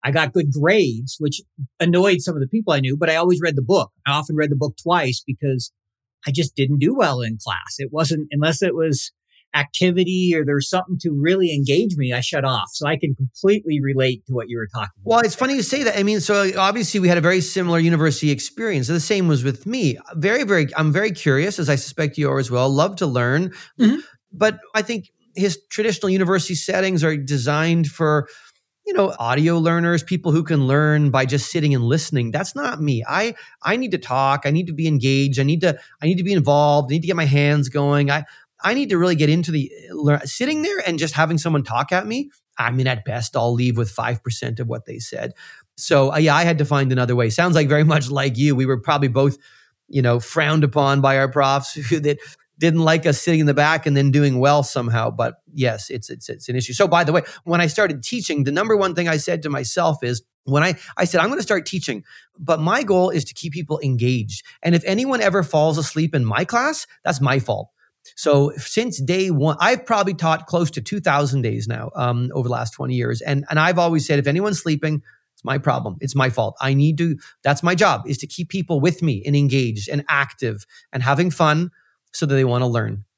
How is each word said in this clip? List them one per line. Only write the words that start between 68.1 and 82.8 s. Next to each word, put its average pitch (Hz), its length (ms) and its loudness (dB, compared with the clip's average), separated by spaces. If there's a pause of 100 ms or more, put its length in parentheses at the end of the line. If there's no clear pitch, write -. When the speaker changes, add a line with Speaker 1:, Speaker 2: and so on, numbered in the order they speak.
Speaker 2:
So 143 420 2
since 214 420 -4
day 185 300 0
one, 147 300 0
I've 240 260 2
probably 202 300 0
taught 160 320 -2
close 175 240 0
to 123 100 -8
two 202 180 -6
thousand 139 440 0
days 110 240 -4
now, 117 280 -8
um, 123 380 -2
over 131 140 -2
the 120 60 -2
last 117 180 -4
twenty 127 240 -6
years. 117 260 -2
And, 143 300 -2
and 156 80 0
I've 170 180 2
always 170 300 2
said, 147 100 2
"If 135 80 0
anyone's 180 340 0
sleeping, 151 440 -2 (320)
it's - 80 -20
my 135 160 -2
problem. 127 420 -4
It's 131 140 -6
my 131 160 2
fault. 113 280 -4
I 135 140 0
need 147 240 2
to, 160 200 -2 (260)
that's 139 180 0
my 175 140 2
job, 165 320 2
is 139 120 -4
to - 80 -12
keep - 220 -10
people 170 300 -2
with 170 240 0
me 117 220 0
and 143 100 0
engaged 123 540 0
and 143 200 -4
active 131 560 -4 (260)
and 127 120 -4
having 139 260 2
fun 160 400 2 (440)
so - 120 -4
that 139 80 0
they 135 120 2
wanna 123 220 0
learn." 107 380 -2 (120)